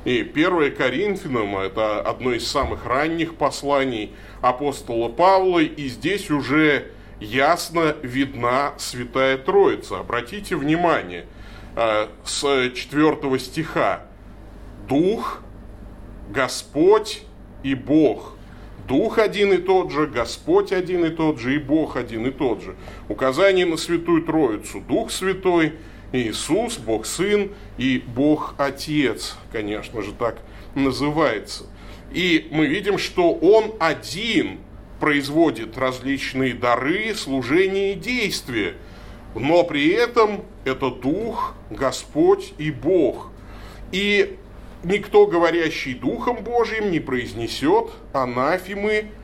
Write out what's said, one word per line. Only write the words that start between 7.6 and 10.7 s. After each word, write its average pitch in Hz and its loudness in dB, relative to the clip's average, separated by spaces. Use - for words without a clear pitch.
видна 123 0
Святая 131 0
Троица. 131 2
Обратите 139 -6
внимание, 139 0